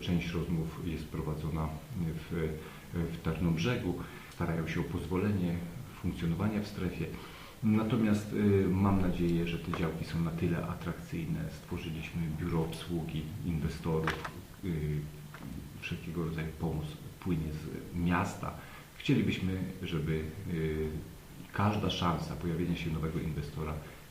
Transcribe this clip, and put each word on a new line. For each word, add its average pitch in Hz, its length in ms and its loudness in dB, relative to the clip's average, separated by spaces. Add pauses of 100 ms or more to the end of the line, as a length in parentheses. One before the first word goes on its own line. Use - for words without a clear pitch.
Część 85 320 2
rozmów 80 520 0
jest 78 240 -2
prowadzona 78 600 0 (640)
w, 80 180 0 (460)
w 82 280 0
Tarnobrzegu. 85 720 2 (360)
Starają 82 380 0
się 82 120 0
o 78 40 0
pozwolenie 90 680 2 (480)
funkcjonowania 90 580 2
w 104 60 -2
strefie. 87 380 -2 (580)
Natomiast, 107 720 4
y, 101 360 6
mam 95 320 6
nadzieję, 85 460 4
że 85 120 0
te 85 200 -2
działki 80 260 0
są 82 160 0
na 82 100 2
tyle 82 360 2
atrakcyjne. 82 720 -2 (100)
Stworzyliśmy 85 720 -4 (180)
biuro 85 200 2
obsługi 80 640 -2 (240)
inwestorów. 80 840 0 (340)
Y, 76 340 0 (840)
wszelkiego 82 440 -4
rodzaju 80 240 -2 (120)
pomoc 76 240 0 (360)
płynie 78 320 0
z - 440 -6
miasta. 87 560 2 (440)
Chcielibyśmy, 98 640 4 (240)
żeby, 78 400 2 (320)
y, 78 340 0 (640)
każda 101 380 2
szansa 78 460 0
pojawienia 85 400 0
się 80 140 -2
nowego 80 300 0
inwestora 76 520 -2 (380)